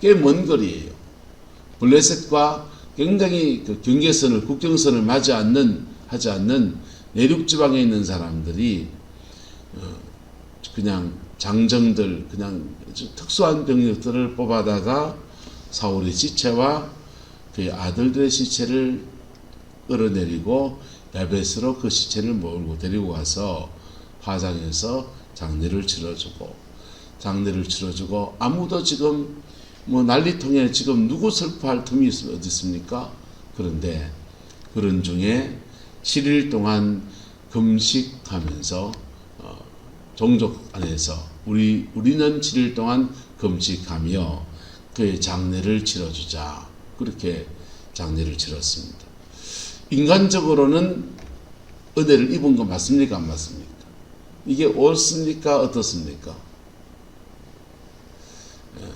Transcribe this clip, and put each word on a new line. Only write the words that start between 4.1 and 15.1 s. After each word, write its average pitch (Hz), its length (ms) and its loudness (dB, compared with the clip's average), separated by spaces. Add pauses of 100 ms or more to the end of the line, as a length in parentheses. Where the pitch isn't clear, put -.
국경선을 139 560 2
맞지 127 300 2
않는, 113 540 2 (200)
하지 117 240 -4
않는 98 460 2 (380)
내륙 151 340 4
지방에 139 320 4
있는 110 240 4
사람들이, 85 840 -2 (880)
어, - 40 -14 (920)
그냥 92 380 -2 (260)
장정들, 107 920 2
그냥 95 380 -8 (200)
아주 - 260 -12
특수한 156 520 0
병력들을 120 720 2
뽑아다가 113 800 0 (540)